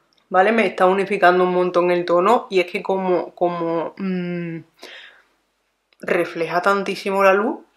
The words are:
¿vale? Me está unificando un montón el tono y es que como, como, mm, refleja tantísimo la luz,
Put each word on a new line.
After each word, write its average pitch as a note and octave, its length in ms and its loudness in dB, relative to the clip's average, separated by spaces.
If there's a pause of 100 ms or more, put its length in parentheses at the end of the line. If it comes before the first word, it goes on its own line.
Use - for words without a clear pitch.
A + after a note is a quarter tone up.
(300)
¿vale? F#3+ 220 4
Me A3+ 140 2
está F#3 220 2
unificando F#3 560 2
un F3+ 100 0
montón F3+ 380 2
el F3 120 0
tono F#3 460 2
y F#3 120 2
es F3 100 -4
que F#3+ 100 -6
como, F#3 540 -2
como, E3 640 -4
mm, F3 640 -6 (1400)
refleja E3+ 580 -2
tantísimo G3 600 -2
la F#3+ 100 6
luz, A3 260 0 (180)